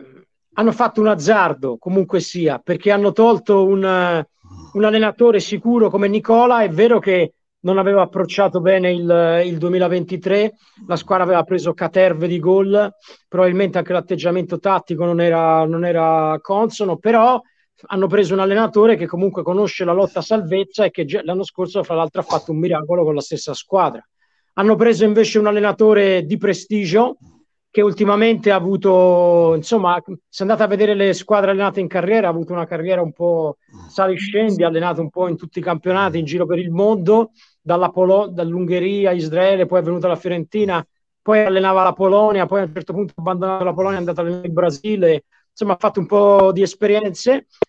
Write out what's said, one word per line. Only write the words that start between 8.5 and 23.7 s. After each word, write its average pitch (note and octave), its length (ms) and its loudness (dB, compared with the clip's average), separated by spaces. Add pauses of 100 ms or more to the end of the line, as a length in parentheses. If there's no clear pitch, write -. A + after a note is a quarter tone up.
bene F3+ 320 2
il, E3+ 540 2
il F3 100 -6
duemilaventitré, F3+ 960 -2 (340)
la F3 100 -4
squadra F#3 280 -2
aveva F3 200 2
preso E3+ 280 -4
caterve E3+ 560 0
di F3 100 -2
gol, G3 540 0 (340)
probabilmente F#3 520 0
anche F3+ 160 -4
l'atteggiamento F3 640 -4
tattico F3+ 480 -2
non E3+ 160 0
era, E3 420 2
non E3 220 -2
era D#3+ 560 0
consono, G3+ 560 -2
però A#3 420 2 (460)
hanno G3 200 -2
preso F#3 280 0
un G3 60 0
allenatore G#3+ 560 2
che E3+ 100 -6
comunque F3+ 360 -4
conosce F#3 440 -2
la F3 80 0
lotta F#3+ 240 0
a E3 40 -4
salvezza G3 600 -2
e E3+ 60 0
che E3 160 -6
già E3 180 -4
l'anno F3+ 200 -4
scorso, F#3 380 -6
fra E3+ 120 -6
l'altro, E3 260 -4
ha - 40 -4
fatto E3 280 -4
un D#3 60 -4
miracolo E3+ 440 -2
con D#3 120 0
la C#3+ 80 -4
stessa C#3+ 320 -10
squadra. D#3 520 -2 (480)